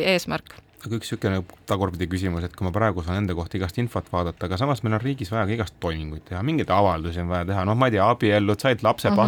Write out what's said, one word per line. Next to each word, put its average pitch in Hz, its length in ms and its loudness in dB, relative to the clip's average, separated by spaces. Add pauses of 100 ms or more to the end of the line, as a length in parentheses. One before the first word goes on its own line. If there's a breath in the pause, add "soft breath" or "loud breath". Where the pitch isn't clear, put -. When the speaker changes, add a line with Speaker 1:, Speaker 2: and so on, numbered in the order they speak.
(120)
Speaker 1:
eesmärk. 170 400 -2 (320)
Speaker 2:
Aga 113 160 -4
üks - 80 -10
niisugune 98 320 0 (260)
tagurpidi 92 460 0
küsimus, 90 320 -2
et 87 100 -6
kui 92 140 -4
ma 87 80 -4
praegu 104 260 2
saan 90 220 -2
enda 90 100 -2
kohta 85 220 -6
igast 92 240 -4
infot 117 320 -4
vaadata, 87 340 -2
aga 90 140 -2
samas 139 240 -2
meil 110 160 0
on - 0 -
riigis 123 320 -6
vaja 110 160 0
ka 110 80 -2
igast 107 240 -4
toiminguid 78 480 -6
teha, 90 160 -6
mingeid 147 260 -2
avaldusi 87 540 2
on 87 80 -2
vaja 87 160 -2
teha. 98 160 0
Noh, 104 100 2
ma 127 140 4
ei 110 80 2
tea, 95 80 4
abiellud, 104 560 2
said 120 240 2
lapse 110 240 2
pa-, 104 200 4